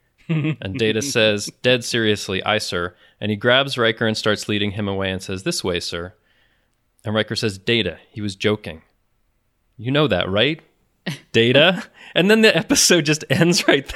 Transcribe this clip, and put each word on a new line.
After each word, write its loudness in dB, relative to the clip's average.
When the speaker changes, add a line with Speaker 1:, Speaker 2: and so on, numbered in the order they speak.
Speaker 1:
And -4
Data 0
Speaker 2:
<laughs> -4
Speaker 1:
says, 2
"Dead 0
seriously, -2
aye, 0
sir." -6
And -4
he -2
grabs 0
Riker 0
and 0
starts -2
leading -2
him -4
away -4
and -6
says, -10
"This -6
way, -2
sir." -10
And -6
Riker -2
says, -4
"Data, -2
he -12
was -6
joking. -4
You -8
know 2
that, 0
right? 0
Data?" 4
<laughs> -20
And 4
then 4
the 6
episode 2
just 0
ends 2
right 2